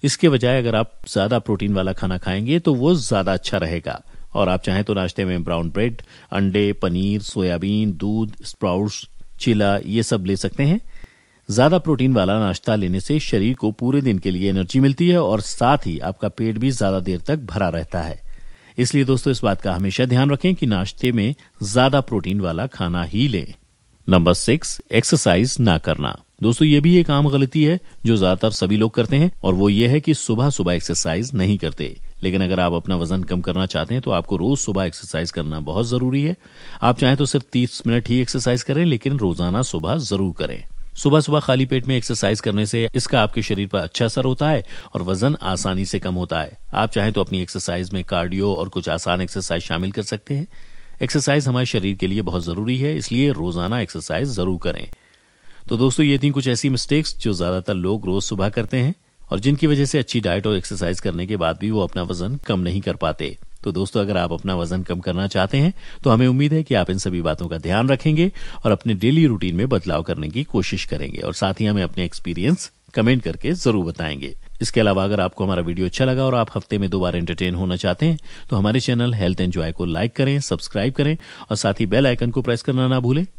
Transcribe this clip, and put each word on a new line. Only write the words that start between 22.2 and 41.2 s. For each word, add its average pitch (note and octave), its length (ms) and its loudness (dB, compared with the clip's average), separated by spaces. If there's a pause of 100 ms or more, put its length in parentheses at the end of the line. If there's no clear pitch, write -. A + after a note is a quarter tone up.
वाला F2 280 -2
खाना F2 360 -2
ही G#2 240 0
लें। F2+ 260 -4 (560)
नंबर F2+ 240 8
सिक्स, - 480 0 (100)
एक्सरसाइज A2+ 680 4
ना G2+ 180 4
करना। C#2+ 460 -4 (200)
दोस्तों, A#2+ 240 4
ये D3 140 6
भी F3 160 6
एक E3+ 140 4
आम C#3+ 180 4
गलती C#3 340 2
है E3 160 2 (260)
जो A#2 120 4
ज्यादातर F#2 340 2
सभी G2 260 0
लोग A2 160 2
करते A#2+ 220 0
हैं E3 160 4 (120)
और F#2+ 100 4
वो G2 160 4
ये G#2+ 180 4
है C#3+ 120 4
कि D3+ 140 0
सुबह-सुबह A2 600 0
एक्सरसाइज E2+ 600 -2
नहीं G2 240 2
करते। D2+ 400 -6 (260)
लेकिन F#2+ 200 0
अगर F#2 160 0
आप F2 140 2
अपना F2 220 -2
वजन F2 280 -2
कम F2+ 180 -2
करना F2+ 240 -2
चाहते D#2+ 280 -4
हैं B2+ 80 -2
तो A#2 100 -2
आपको G2 260 -2
रोज A#2 220 0
सुबह G2 240 -2
एक्सरसाइज E2 480 -6
करना D#2 280 -6
बहुत E2+ 300 -4
जरूरी B2+ 340 0
है। E3+ 140 -2 (440)
आप B2 180 4
चाहें C3+ 180 4
तो C#3+ 80 2
सिर्फ C3 280 -2
तीस B2 340 0
मिनट A#2 220 0
ही B2+ 120 2
एक्सरसाइज B2 420 0
करें, D3+ 220 0
लेकिन C#3 320 0
रोजाना F2+ 440 0
सुबह F#2+ 360 -2
जरूर G2 360 -2
करें। B1+ 300 -6 (320)
सुबह-सुबह D3 440 4